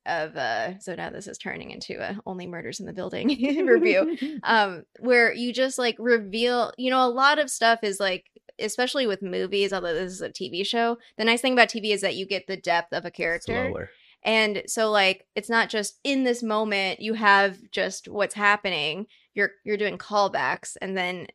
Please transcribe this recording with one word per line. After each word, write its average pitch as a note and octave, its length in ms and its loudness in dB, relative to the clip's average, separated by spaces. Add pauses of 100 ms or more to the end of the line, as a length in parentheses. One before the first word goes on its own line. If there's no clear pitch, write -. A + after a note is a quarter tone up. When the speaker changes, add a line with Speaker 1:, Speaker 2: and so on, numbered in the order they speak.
Speaker 1:
of, D#3 300 -4
uh, B2 420 -4
so F3+ 160 -10
now E3+ 160 -8
this F#3+ 160 -12
is - 120 -14
turning - 340 -10
into - 280 -12
a G3+ 240 -8
Only F3+ 220 -10
Murders F3 320 -10
in G3+ 80 -12
the - 60 -12
Building - 360 -6
<laughs> C#4+ 380 0
review, - 500 4 (240)
Speaker 2:
<laughs> - 40 -8
Speaker 1:
um, G3+ 400 2 (160)
where A#3+ 320 6
you A#3+ 200 -4
just, C4 240 0
like, A#3+ 220 0
reveal, A#3 800 2
you B3+ 120 -2
know, B3+ 140 4
a B3 60 4
lot C#4 300 4
of C#4 100 -2
stuff A3+ 320 2
is, G3+ 160 -2
like, F#3+ 280 -2 (320)
especially B3 480 0
with G3 160 -2
movies, F#3 500 0
although F3 220 -2
this F3+ 180 -4
is F#3 80 -12
a C3 80 -6
T - 220 -10
V F3 120 -4
show, A#3 360 0 (180)
the A3 80 -2
nice A#3 160 4
thing B3+ 140 0
about A3+ 160 6
T A3+ 100 -8
V G#3 100 -2
is G3+ 120 -2
that F3+ 140 0
you F#3 100 -6
get F#3+ 200 -4
the F#3+ 100 -6
depth E3+ 360 -2
of E3+ 140 -4
a F3 40 -10
character. F3 600 -4
Speaker 2:
Slower. - 200 -8 (340)
Speaker 1:
And G#3+ 420 0
so, A3 240 0
like, F#3+ 440 2
it's G#3 160 -6
not A3+ 180 2
just G#3 360 -4
in C4+ 180 2
this A#3+ 220 0
moment, G#3+ 560 0
you A3 140 -4
have G3 440 6 (140)
just F#3+ 340 -4
what's G3 280 -2
happening. G3+ 720 0 (280)
You're, G3 180 0 (120)
you're G#3 140 -2
doing G3 180 -2
callbacks, F#3 840 0
and F#3+ 140 -4
then, F3+ 380 -4